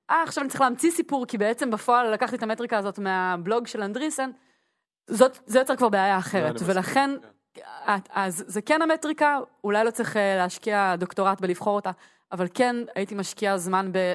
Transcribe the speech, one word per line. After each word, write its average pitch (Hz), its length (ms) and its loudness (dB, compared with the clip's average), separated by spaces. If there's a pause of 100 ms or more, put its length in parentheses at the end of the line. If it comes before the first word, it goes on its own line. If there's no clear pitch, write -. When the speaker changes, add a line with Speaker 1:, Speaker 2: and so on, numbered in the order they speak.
(100)
Speaker 1:
"אה, 330 120 4
עכשיו 302 200 -4
אני 269 80 -4
צריך - 100 -6
להמציא 262 300 2
סיפור, 285 360 -2
כי 233 120 -6
בעצם 233 320 0
בפועל 233 420 2
לקחתי 226 240 -2
את 240 60 -10
המטריקה 226 360 -2
הזאת 196 200 -4
מהבלוג 190 680 -2
של - 160 -8
אנדריסן", 262 480 -4 (760)
זאת, 254 400 4
זה 220 120 2
יוצר 262 180 4
כבר 247 120 4
בעיה 196 300 2
אחרת, 185 240 0
Speaker 2:
לא, 156 40 2
אני 156 80 -2
מסכים, 170 160 -2
Speaker 1:
ולכן, 262 400 0 (440)
Speaker 2:
כן. - 80 -20 (220)
Speaker 1:
את, 202 280 -2
אז 190 340 -4
זה 202 160 -6
כן 311 200 2
המטריקה, 302 560 0 (260)
אולי 208 200 2
לא 226 60 2
צריך, 226 260 -4
אה, 196 200 2
להשקיע 190 600 2
דוקטורט 185 440 0
בלבחור 185 360 0
אותה, 202 140 -4 (420)
אבל 185 220 -2
כן 247 220 2 (180)
הייתי 202 200 -4
משקיעה 196 440 -2
זמן 190 340 0
ב-, 180 220 0